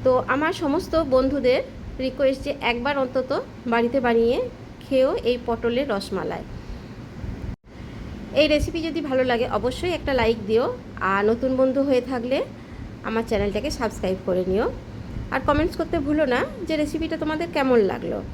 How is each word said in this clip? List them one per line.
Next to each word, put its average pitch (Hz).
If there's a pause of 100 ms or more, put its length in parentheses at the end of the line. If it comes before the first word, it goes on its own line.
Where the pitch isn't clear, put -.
তো 262 (220)
আমার 311 (100)
সমস্ত 311 (200)
বন্ধুদের 262 (440)
রিকোয়েস্ট 262
যে 285 (200)
একবার 247
অন্তত 254 (420)
বাড়িতে 240 (100)
বানিয়ে 233 (460)
খেও 262 (200)
এই 247 (100)
পটলের 240
রসমালাই। 185 (2000)
এই 302
রেসিপি 311
যদি 320 (100)
ভালো 262
লাগে 233 (120)
অবশ্যই 277
একটা 277
লাইক 226 (120)
দিও, 226 (460)
আর 196 (100)
নতুন 254
বন্ধু 262
হয়ে 254
থাকলে 254 (720)
আমার 220
চ্যানেলটাকে 208 (100)
সাবস্ক্রাইব 196
করে 185
নিও। 214 (680)
আর 262
কমেন্টস 302
করতে 339
ভুলো 302
না 247 (280)
যে 320
রেসিপিটা 311
তোমাদের 311
কেমন 262 (120)
লাগলো - (160)